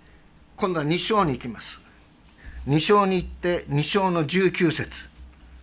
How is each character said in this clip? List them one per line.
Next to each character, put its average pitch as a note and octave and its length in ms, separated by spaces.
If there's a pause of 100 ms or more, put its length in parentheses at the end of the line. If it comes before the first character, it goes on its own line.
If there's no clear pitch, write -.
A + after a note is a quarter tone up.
(580)
今 F#3 160
度 E3 60
は D3 40
二 D#3+ 160
章 G#3 240
に D#3+ 100
行 A#2 60
き - 80
ま G#2+ 140
す。 - 180 (840)
二 D3 160
章 G3+ 240
に F#3+ 100
行 F3+ 100
っ - 40
て、 F3 400
二 C#3+ 140
章 F#3+ 280
の E3+ 140
十 F3 260
九 F3+ 200
節。 - 360 (560)